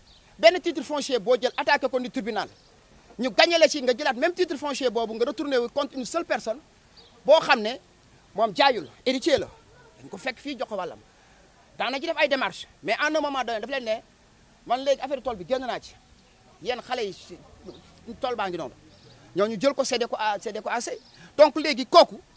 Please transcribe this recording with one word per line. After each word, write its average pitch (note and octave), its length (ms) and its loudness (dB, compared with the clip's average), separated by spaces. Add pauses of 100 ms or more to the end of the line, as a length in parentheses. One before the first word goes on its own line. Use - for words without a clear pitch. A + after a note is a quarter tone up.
(400)
benn F4 220 6
titre D#4+ 220 -6
foncier C#4+ 360 -4
boo A3+ 200 0
jël A#3+ 180 -2
attaqué C#4 320 0
ko C4 100 -2
ni B3 100 -8
tribunal, A3 400 -6 (680)
ñu B3 100 -2
gagné E4 300 4
la D#4 80 6
ci, D4 160 -2
nga B3+ 100 2
jëlaat B3+ 200 -2
même D#4 200 0
titre F4 240 -2
foncier C#4 320 -4
boobu, A3 240 -4
nga A#3 120 0
retourné C#4+ 340 -2
wu A#3+ 100 -2
contre C#4 260 -4
une B3+ 100 -8
seule E4 200 -4
personne B3 340 -4 (680)
boo D#4 160 8
xam C#4 200 4
ne A3 120 -2 (600)
moom G3 200 0
jaayul, B3+ 320 4 (180)
héritier C4 320 2
la, F3 100 -2 (520)
dañ C3+ 100 -18
ko F#3+ 80 -12
fekk B3+ 220 -8
fii, C#4 180 -10
jox A#3 120 -6
ko A3 60 -10
wàllam. E3+ 220 -8 (800)
Daana B3 220 -4
ci D4+ 80 -10
def D#4 100 -4
ay D#4 120 4
démarches, B3 380 -4 (160)
mais G3 160 -2
en D4+ 140 -2
un D#4 80 0
moment C#4 220 -2
donné A3+ 160 -6
daf B3+ 100 -10
leen C4+ 160 -4
ne A3 100 -4 (720)
man B3 180 -2
léegi C4+ 180 2
affaire C4+ 200 -6
tool B3 140 -6
bi F3+ 120 -12
génn C4 140 -2
naa A3+ 180 -6
ci, - 140 -20 (680)
yéen A#3 180 -6
xale A#3+ 240 -6
yi F#3 80 -6
si - 240 -20 (840)
tool B3 160 -2
baa G3+ 140 -2
ngi F3 80 -6
noonu, C#3 160 -8 (640)
ñooñu G3+ 260 0
jël C#4 140 4
ko C4+ 80 0
cédé A#3+ 240 -2
ko B3 100 -8
à, G#3+ 220 -2
cédé G#3+ 220 -10
ko - 80 -8
à A3+ 120 -2
Sey. - 160 -8 (400)
Donc D4 220 8
léegi C4+ 260 0
kooku E4 340 8 (180)